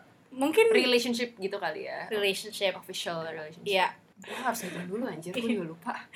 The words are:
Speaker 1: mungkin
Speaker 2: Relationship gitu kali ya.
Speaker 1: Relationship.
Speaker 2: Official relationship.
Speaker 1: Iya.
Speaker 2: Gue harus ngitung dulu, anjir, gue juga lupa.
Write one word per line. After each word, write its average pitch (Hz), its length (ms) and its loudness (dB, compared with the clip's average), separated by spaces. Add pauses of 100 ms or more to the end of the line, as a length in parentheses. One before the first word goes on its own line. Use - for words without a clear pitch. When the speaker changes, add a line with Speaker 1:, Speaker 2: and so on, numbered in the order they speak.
(300)
Speaker 1:
mungkin 320 400 6
Speaker 2:
Relationship 247 640 4
gitu 196 240 -6
kali 156 260 -4
ya. 135 220 -8
Speaker 1:
Relationship. 202 680 0
Speaker 2:
Official 180 540 -6
relationship. 160 400 -10
Speaker 1:
Iya. 190 220 6 (300)
Speaker 2:
Gue - 200 -10
harus 254 240 0
ngitung 175 240 -6
dulu, 214 180 -4
anjir, 175 300 -6
gue 240 160 0
juga 190 160 0
lupa. - 280 -8 (220)